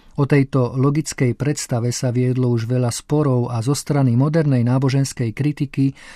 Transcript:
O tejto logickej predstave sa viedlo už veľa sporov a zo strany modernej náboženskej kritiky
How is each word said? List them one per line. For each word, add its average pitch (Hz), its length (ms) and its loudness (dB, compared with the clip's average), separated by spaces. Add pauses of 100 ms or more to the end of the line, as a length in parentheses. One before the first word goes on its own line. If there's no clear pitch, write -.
(160)
O 143 80 0
tejto 135 560 2
logickej 139 560 0
predstave 123 560 -4
sa 131 180 -4
viedlo 127 380 0
už 117 240 -2
veľa 127 160 0
sporov 127 640 0
a 120 80 -4
zo 131 160 0
strany 139 400 0
modernej 139 480 2
náboženskej 131 720 0
kritiky 139 560 -2 (240)